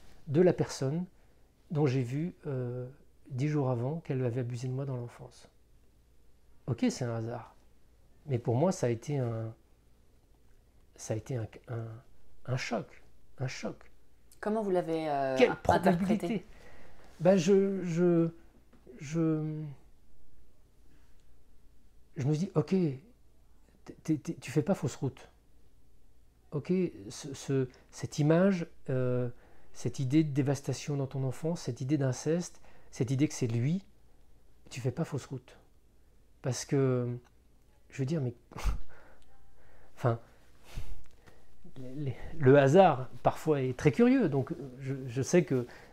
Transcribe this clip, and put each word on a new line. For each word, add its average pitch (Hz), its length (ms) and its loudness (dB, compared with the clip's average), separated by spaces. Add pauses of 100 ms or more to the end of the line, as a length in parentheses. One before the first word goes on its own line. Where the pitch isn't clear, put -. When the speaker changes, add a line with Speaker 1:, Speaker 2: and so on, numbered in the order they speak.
(280)
Speaker 1:
de 143 120 4
la 185 140 8
personne 147 500 -2 (640)
dont 151 140 2
j'ai 135 160 2
vu, 143 340 -4 (120)
euh, 127 400 -6 (420)
dix 135 180 -2
jours 147 220 2
avant 131 320 -2
qu'elle 131 240 -2
avait 123 160 -2
abusé 123 280 -6
de 127 40 -4
moi 135 140 -4
dans 135 100 -4
l'enfance. 123 540 -14 (1160)
Ok, 135 220 0
c'est - 160 -2
un 117 120 -2
hasard. 113 380 -8 (680)
Mais 131 140 0
pour 113 160 0
moi, 165 180 4
ça 160 140 -2
a - 20 2
été 120 300 -2
un, 113 340 -4 (1400)
ça - 160 -8
a 113 60 -4
été 127 180 -8
un, 110 100 -6 (220)
un, 117 160 -8 (600)
un 127 100 -2
choc, - 460 -6 (360)
un 131 100 -4
choc. - 440 -10 (480)
Speaker 2:
Comment 220 220 -2
vous 202 80 -2
l'avez, 165 400 2
euh, 135 260 0
Speaker 1:
Quelle 131 140 6
Speaker 2:
interprété ? 190 420 4
Speaker 1:
probabilité ? 190 540 0 (760)
Ben, 180 160 8
je, 196 480 6
je, 170 460 4 (680)
je, 156 640 -2 (2500)
je 131 100 -2
me 151 80 2
dis, 160 200 -2
ok, 151 160 0
t'es, - 1300 -6
t'es, 156 140 0
t'es, - 240 -6
tu - 100 -12
fais 147 120 2
pas 196 120 0
fausse - 220 -4
route. - 320 -6 (1200)
Ok, 151 200 -2 (360)
ce, - 260 -12
ce, 135 340 0 (220)
cette - 300 -6
image, 170 480 4 (200)
euh, 127 400 0 (440)
cette - 260 -4
idée 143 240 4
de 156 80 -4
dévastation 139 640 -2
dans 135 120 -2
ton 135 160 -4
enfance, 160 380 -4
cette - 180 -6
idée 135 180 0
d'inceste, 147 640 -2 (320)
cette 120 180 -2
idée 135 160 4
que 151 80 -2
c'est 127 140 -2
lui, 127 360 0 (840)
tu - 100 -12
fais 120 120 -2
pas 165 120 -4
fausse - 220 -6
route. - 320 -12 (840)
Parce 127 220 -4
que, 127 440 2 (840)
je - 80 -10
veux 135 80 0
dire, 156 140 -2
mais, 123 140 -2 (200)
<laughs> - 1400 -6
enfin, 113 240 0 (1600)
les, 131 180 -8
les, 143 220 -4 (220)
le 139 200 10
hasard, 139 500 8 (140)
parfois, 147 400 2
est 127 140 -2
très 151 160 4
curieux. 240 360 6
Donc, 139 240 0 (280)
je, 135 140 -4 (120)
je 127 160 -2
sais 180 220 6
que 123 220 0 (260)